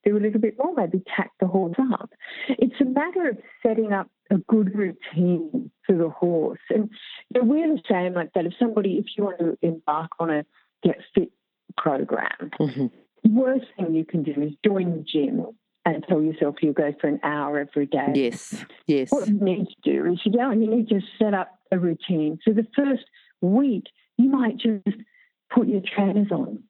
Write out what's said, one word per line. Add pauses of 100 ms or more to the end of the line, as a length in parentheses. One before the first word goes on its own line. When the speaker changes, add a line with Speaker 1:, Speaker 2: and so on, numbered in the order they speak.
Speaker 1:
do
a
little
bit
more,
maybe (140)
tack
the
horse (160)
up. (380)
It's
a
matter
of (260)
setting
up (200)
a
good
routine (160)
for
the
horse. (100)
And, (420)
you
know,
we're
the
same
like
that.
If
somebody,
if (100)
you
want
to
embark
on
a (380)
Get (160)
Fit (460)
program,
Speaker 2:
Mm-hmm. (360)
Speaker 1:
the
worst (100)
thing
you
can
do
is (120)
join
the
gym (380)
and
tell
yourself
you'll
go
for
an
hour
every
day.
Speaker 2:
Yes, (220)
yes.
Speaker 1:
What
you
need
to
do
is
you
go
and
you
need
to (180)
set
up (120)
a
routine.
So
the
first (360)
week, (320)
you
might
just (580)
put
your
trainers
on.